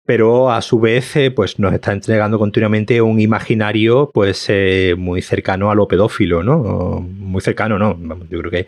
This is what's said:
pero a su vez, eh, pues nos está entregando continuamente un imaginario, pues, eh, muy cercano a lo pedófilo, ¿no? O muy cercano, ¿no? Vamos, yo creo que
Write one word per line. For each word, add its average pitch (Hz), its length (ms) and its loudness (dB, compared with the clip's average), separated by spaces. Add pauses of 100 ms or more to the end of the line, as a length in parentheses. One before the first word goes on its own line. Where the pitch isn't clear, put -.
pero 120 460 2
a 113 100 0
su 117 200 0
vez, 117 340 0
eh, 135 160 2
pues 104 280 -2
nos 95 140 2
está - 200 -2
entregando 107 460 0
continuamente 107 600 0
un 110 200 2
imaginario, 110 920 2
pues, 98 360 0
eh, 95 480 2
muy 90 240 -4
cercano 98 500 -2
a 104 40 2
lo 101 120 2
pedófilo, 87 560 0
¿no? 123 140 2
O 92 420 -2
muy 95 420 -8
cercano, 107 380 -2
¿no? 101 180 0
Vamos, 85 320 -12
yo 87 100 -8
creo 82 120 -8
que 87 160 -4